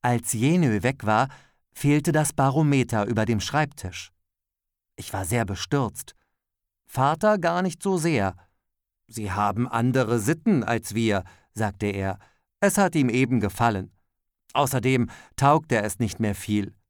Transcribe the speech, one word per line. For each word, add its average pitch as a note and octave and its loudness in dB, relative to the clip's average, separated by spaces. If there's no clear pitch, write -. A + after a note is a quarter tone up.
Als A#2+ 0
Jenö B2 2
weg B2 -2
war, A2+ 2
fehlte D3 2
das D3+ 0
Barometer C3+ 2
über A2 0
dem A2 0
Schreibtisch. - -6
Ich - -14
war F#2+ -6
sehr A2+ -2
bestürzt. G#2+ -6
Vater D#3+ 0
gar E3+ 0
nicht F#3 -4
so F#3+ 0
sehr. C3 0
„Sie G#2 -8
haben G#2 0
andere A#2+ 0
Sitten C#3 0
als - -4
wir“, G#2 0
sagte G#2 -4
er. G2 -4
Es G3+ 2
hat F3+ 2
ihm C3+ 2
eben B2 2
gefallen. G2+ -2
Außerdem B2+ 0
taugte C#3 2
es G#2+ -6
nicht A2 -4
mehr G#2 0
viel. G#2 -2